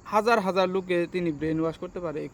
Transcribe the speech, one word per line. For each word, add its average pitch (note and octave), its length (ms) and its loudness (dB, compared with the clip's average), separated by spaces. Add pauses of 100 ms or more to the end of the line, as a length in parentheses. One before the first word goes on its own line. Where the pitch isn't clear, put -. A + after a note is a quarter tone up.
হাজার A3 360 4
হাজার F#3 280 2
লোকে F3+ 440 0
তিনি F3 200 0
ব্রেন D#3 280 -2
ওয়াশ D#3+ 180 -2
করতে F3+ 220 -10
পারে, D3+ 340 -6